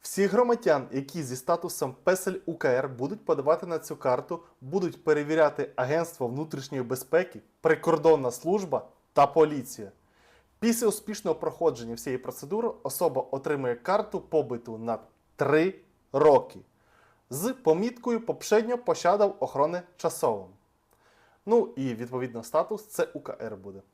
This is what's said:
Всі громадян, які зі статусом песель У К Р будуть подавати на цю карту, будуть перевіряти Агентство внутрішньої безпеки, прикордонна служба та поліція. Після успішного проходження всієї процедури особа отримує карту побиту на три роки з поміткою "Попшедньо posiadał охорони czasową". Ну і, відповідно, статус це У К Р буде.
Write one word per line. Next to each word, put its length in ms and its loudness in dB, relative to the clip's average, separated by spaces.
Всі 240 0
громадян, 640 2
які 320 -6
зі 120 -8
статусом 680 -4
песель 420 0
У 100 -6
К 140 0
Р 200 2
будуть 360 -8
подавати 400 0
на 140 -6
цю 160 -12
карту, 440 -2
будуть 420 -4
перевіряти 720 2
Агентство 520 -2
внутрішньої 560 -6
безпеки, 580 -2
прикордонна 720 4
служба 560 -2
та 140 6
поліція. 640 0
Після 280 2
успішного 480 -4
проходження 600 -2
всієї 220 -6
процедури 540 -6
особа 380 -2
отримує 440 -2
карту 460 -2
побиту 560 -4
на 220 -4
три 400 2
роки 460 6
з 240 -2
поміткою 720 0
"Попшедньо 500 0
posiadał 640 2
охорони 420 0
czasową". 480 -2
Ну 300 2
і, 200 -4
відповідно, 480 -8
статус 440 -2
це 260 -2
У 60 -10
К 220 -12
Р 140 -10
буде. 260 -16